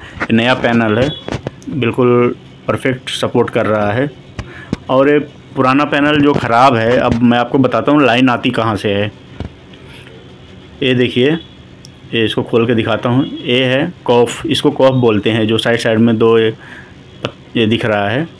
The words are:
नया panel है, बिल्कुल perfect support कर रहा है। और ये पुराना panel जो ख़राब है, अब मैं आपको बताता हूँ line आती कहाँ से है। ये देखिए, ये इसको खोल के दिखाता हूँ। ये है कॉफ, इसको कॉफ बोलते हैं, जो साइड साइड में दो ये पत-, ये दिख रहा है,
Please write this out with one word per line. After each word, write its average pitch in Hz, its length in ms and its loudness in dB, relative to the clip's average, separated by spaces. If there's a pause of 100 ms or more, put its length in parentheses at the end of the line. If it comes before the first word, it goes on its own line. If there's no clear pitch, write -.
(320)
नया 117 220 2
panel 117 460 0
है, 139 120 0 (580)
बिल्कुल 120 680 0 (320)
perfect 131 420 -4
support 120 400 -2
कर 113 160 -2
रहा 104 260 -2
है। 135 200 -4 (760)
और 139 200 2
ये 147 100 2 (360)
पुराना 135 300 2
panel 147 360 0
जो 143 120 4
ख़राब 123 420 2
है, 113 220 2
अब 123 240 0
मैं 120 160 4
आपको 123 200 0
बताता 123 340 0
हूँ 147 140 4
line 123 240 4
आती 120 200 -2
कहाँ 113 260 -2
से 101 180 -4
है। 104 180 -2 (1700)
ये 131 100 2
देखिए, 123 380 2 (840)
ये 113 120 0
इसको 107 180 -4
खोल 117 240 0
के 120 80 0
दिखाता 110 340 -2
हूँ। 135 340 -2
ये 127 220 0
है 139 280 -2 (120)
कॉफ, 120 400 0
इसको - 260 0
कॉफ 131 220 2
बोलते 113 360 0
हैं, 110 180 0
जो 110 100 0
साइड 117 220 -2
साइड 113 200 0
में 117 180 2
दो 113 220 4
ये 113 120 2 (720)
पत-, - 340 -12
ये 117 80 2
दिख 110 200 0
रहा 104 240 0
है, 139 180 -4 (120)